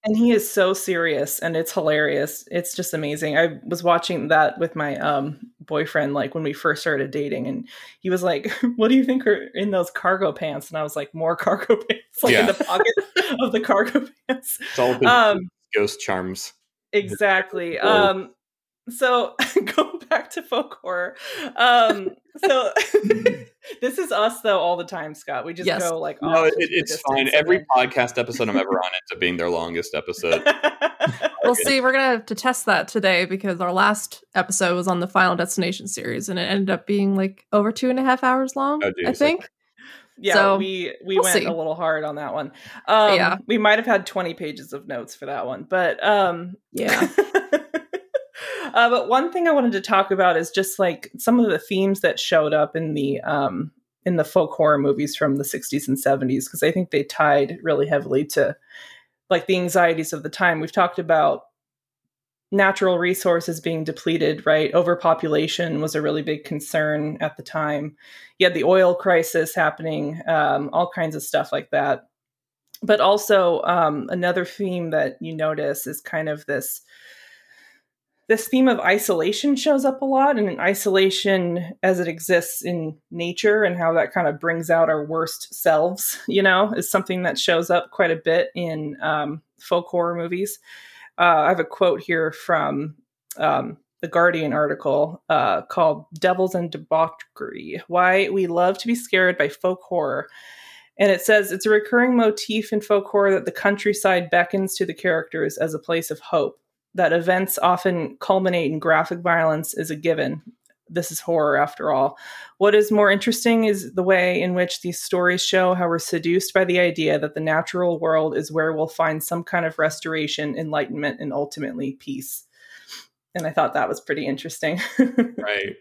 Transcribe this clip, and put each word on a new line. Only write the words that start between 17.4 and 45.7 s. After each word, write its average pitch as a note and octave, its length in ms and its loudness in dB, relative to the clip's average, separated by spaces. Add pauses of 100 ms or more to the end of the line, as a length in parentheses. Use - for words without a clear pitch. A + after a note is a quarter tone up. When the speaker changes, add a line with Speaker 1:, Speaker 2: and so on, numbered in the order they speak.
Speaker 2:
Or - 80 0
Speaker 1:
Um, G3 480 2 (540)
so B3 500 0
<laughs> - 260 0 (120)
going D#4 240 -2 (100)
back - 220 -2
to E4+ 100 -10
folk - 400 -6
horror. F3+ 340 -6 (380)
Um, A3+ 640 4 (280)
so C4 280 2 (100)
<laughs> - 1000 0
this B3 160 -2
is F4+ 140 -4
us A3 320 0
though G3+ 160 2
all F3 180 0
the F3 80 -8
time, D#3+ 300 -10
Scott. C3+ 300 -8
We E3+ 100 -10
just F3 140 -4
Speaker 3:
Yes. F3 200 -2
Speaker 1:
go, D#3+ 120 -4
like, D3+ 200 -8
Speaker 2:
No, D#3 100 -4
Speaker 1:
off D#3+ 180 4
Speaker 2:
it, D3+ 60 2
Speaker 1:
into E3+ 120 0
the - 120 -6
Speaker 2:
it's D3+ 240 -4
fine. C3+ 240 0
Speaker 1:
distance D3 140 4
Speaker 2:
Every F3 180 4
Speaker 1:
and E3 80 -8 (100)
then B2+ 120 4
Speaker 2:
podcast B2 300 -2
episode A#2+ 300 -2
I'm G2 80 -2
ever F#2+ 140 0
on F#2 160 0
ends F#2 260 -8
up F#2 80 -8
being F2+ 160 0
their E2+ 140 -2
longest E2+ 440 -4
episode. E2+ 480 -2 (100)
Speaker 1:
<laughs> - 20 2 (920)
Speaker 3:
We'll B3 80 4
Speaker 2:
Okay. A#3+ 100 0
Speaker 3:
see. C4+ 180 2
We're B3+ 120 2
gonna C4+ 120 2
have A#3 220 0
to A3+ 80 -6
test B3+ 320 -2
that F3+ 220 0
today F#3 360 2
because F#3 360 -4
our F3+ 120 -2
last G#3 520 0 (100)
episode F#3 420 0
was F3+ 120 -2
on F3+ 120 0
the F3+ 80 -4
Final F#3 280 2
Destination F#3 520 -4
series, - 400 -8
and F3+ 100 -4
it F3 40 -2
ended G3 280 -2
up G3 160 -2
being, G3 300 0
like, F#3+ 360 -4
over G#3 200 2
two B3+ 180 -2
and B3+ 80 0
a C4 60 -2
half C4 200 2
hours C4 320 0
long, C#4+ 280 -2
Speaker 2:
Oh, - 80 0 (120)
Speaker 3:
I B3 60 0
Speaker 2:
geez. B3 80 -4
Speaker 3:
think. D4+ 300 0 (720)
Speaker 1:
Yeah, F#3+ 160 0
Speaker 3:
So, G3 240 6
Speaker 1:
we, F#3+ 360 -4 (100)
we F#3+ 120 -2
Speaker 3:
we'll F#3 80 4
Speaker 1:
went F#3 140 2
Speaker 3:
see. - 80 0
Speaker 1:
a E3+ 60 -4
little D#3+ 220 -4
hard D#3+ 300 -2
on D3+ 120 -8
that D3 180 -8
one. D3 180 -6 (340)
Um, G#3+ 280 6
Speaker 3:
Yeah. F3 320 2
Speaker 1:
we A3+ 120 0
might G#3 200 6
have A#3 80 -4
had G3 200 0
twenty F3 280 -6
pages D3+ 380 -12
of C#3 160 -14
notes B2 280 -10
for C#3+ 100 -16
that C#3 200 -8
one, C3 180 -8
but, F3+ 420 -2